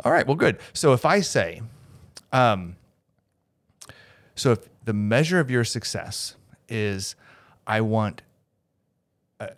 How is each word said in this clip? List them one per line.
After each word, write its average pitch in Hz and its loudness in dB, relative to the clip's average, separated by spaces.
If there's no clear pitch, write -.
All - 2
right, - 2
well, 147 2
good. - 2
So 143 4
if 120 2
I 190 4
say, 87 -2
um, 101 2
so 127 2
if 107 2
the 113 -2
measure 127 2
of 135 0
your 123 0
success - -8
is, 104 -4
I 110 0
want, 107 -2
uh, 101 -12